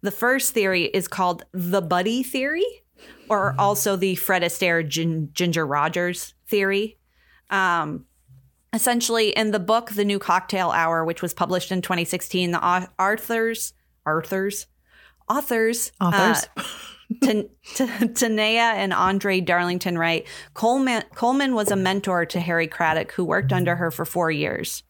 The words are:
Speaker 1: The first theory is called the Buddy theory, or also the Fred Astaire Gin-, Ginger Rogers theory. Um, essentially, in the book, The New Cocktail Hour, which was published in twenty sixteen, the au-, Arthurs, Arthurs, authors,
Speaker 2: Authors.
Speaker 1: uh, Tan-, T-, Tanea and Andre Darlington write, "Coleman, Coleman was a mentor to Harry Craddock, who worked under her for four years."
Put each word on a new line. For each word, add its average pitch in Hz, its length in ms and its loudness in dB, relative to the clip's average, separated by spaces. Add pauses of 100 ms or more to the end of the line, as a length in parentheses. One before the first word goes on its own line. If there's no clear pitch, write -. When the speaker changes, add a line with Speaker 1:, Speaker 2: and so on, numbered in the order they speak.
Speaker 1:
The 196 100 -4
first 262 420 0
theory 190 320 2
is 185 220 -2
called 180 360 -2 (100)
the 180 280 0
Buddy 185 420 0
theory, 285 420 -2 (640)
or 196 280 0
also 202 380 2
the 185 200 0
Fred 185 260 0
Astaire 170 460 0
Gin-, 160 460 -2
Ginger 165 320 0
Rogers 165 680 -2 (140)
theory. 202 500 0 (520)
Um, 170 560 0 (680)
essentially, 233 560 2
in 214 220 0
the 214 80 2
book, 220 320 0
The 208 140 0
New 202 140 2
Cocktail 185 520 0
Hour, 165 340 2
which 165 160 -4
was 175 120 -4
published 180 380 -2
in 185 100 0
twenty 175 240 -2
sixteen, 180 460 -2
the 170 140 0
au-, 180 220 2 (120)
Arthurs, 220 760 -2 (320)
Arthurs, 190 600 -2 (640)
authors, 233 600 0 (100)
Speaker 2:
Authors. 185 460 4 (100)
Speaker 1:
uh, - 60 -10 (580)
Tan-, 214 280 2 (260)
T-, 262 100 2
Tanea 226 880 2
and 196 180 -2
Andre 190 480 2
Darlington 175 580 0
write, 165 300 0 (260)
"Coleman, 247 500 0 (120)
Coleman 262 400 2
was 208 160 0
a 202 60 2
mentor 185 480 0
to 180 160 -4
Harry 165 260 0
Craddock, 160 460 0
who 180 100 -2
worked 160 300 0
under 180 240 2
her 170 140 -2
for 165 140 -6
four 165 260 0
years." - 580 -4